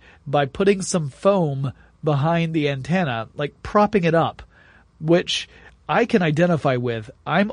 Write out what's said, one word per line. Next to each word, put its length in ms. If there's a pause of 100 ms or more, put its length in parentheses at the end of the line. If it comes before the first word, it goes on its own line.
(260)
by 180
putting 380
some 260
foam 640 (320)
behind 480
the 160
antenna, 680
like, 280
propping 420
it 100
up, 280 (580)
which 480 (400)
I 160
can 160
identify 560
with. 340 (160)
I'm 260